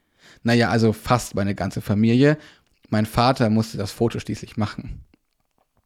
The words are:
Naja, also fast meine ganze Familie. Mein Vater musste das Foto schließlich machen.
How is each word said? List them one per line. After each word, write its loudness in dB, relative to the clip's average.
Naja, 2
also 4
fast -2
meine -2
ganze -6
Familie. 2
Mein 0
Vater 2
musste 0
das -6
Foto -2
schließlich -10
machen. -8